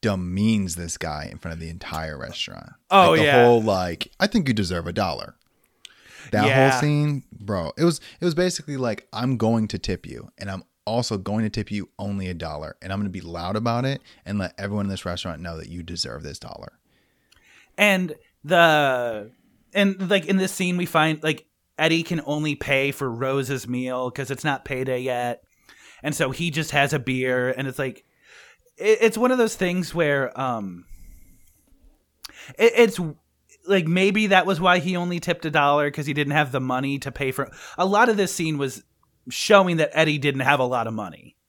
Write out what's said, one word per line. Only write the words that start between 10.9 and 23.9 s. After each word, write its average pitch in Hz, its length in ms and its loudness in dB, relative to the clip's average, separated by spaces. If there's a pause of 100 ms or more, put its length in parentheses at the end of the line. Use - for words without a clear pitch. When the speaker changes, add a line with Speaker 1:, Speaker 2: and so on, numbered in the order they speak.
Speaker 1:
going 101 260 -4
to 107 60 -2
tip - 220 -6
you 101 160 -6 (100)
only 98 300 -6
a 90 60 -6
dollar, 78 480 -10
and 92 100 -10
I'm 101 80 -4
gonna 101 100 -4
be 92 120 -10
loud 85 340 -6
about 117 280 0
it 135 160 -4 (240)
and 104 140 -4
let 92 200 -4
everyone 101 280 -4
in 98 40 -4
this 92 140 -8
restaurant 87 360 -8
know 85 160 -12
that 80 140 -12
you 87 120 -12
deserve 82 400 -8
this 71 160 -12
dollar." - 400 -18 (1000)
Speaker 2:
And 185 360 2 (300)
the, 139 840 4 (420)
and, 190 380 0
like, 185 160 2
in 190 100 2
this 190 160 0
scene, 180 240 -2
we 175 100 -2
find, 156 360 2
like, 156 240 -2 (320)
Eddie 160 240 2
can 165 240 -4
only 151 280 -2
pay 139 380 0
for 135 180 -6
Rose's 131 560 -4
meal 127 440 -4